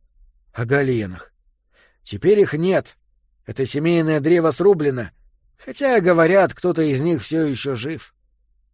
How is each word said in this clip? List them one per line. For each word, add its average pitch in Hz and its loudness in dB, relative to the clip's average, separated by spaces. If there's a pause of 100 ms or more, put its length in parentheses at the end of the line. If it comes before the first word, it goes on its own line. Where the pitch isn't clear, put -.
(520)
«О 117 -6
Галиенах. 117 -4 (680)
Теперь 190 0
их 185 2
нет. 170 -2 (500)
Это - -6
семейное 156 0
древо 160 2
срублено. 143 0 (460)
Хотя, 262 -2
говорят, 175 4
кто-то 160 -2
из 139 0
них 160 -2
всё 160 -2
ещё 135 -6
жив». 120 -12 (600)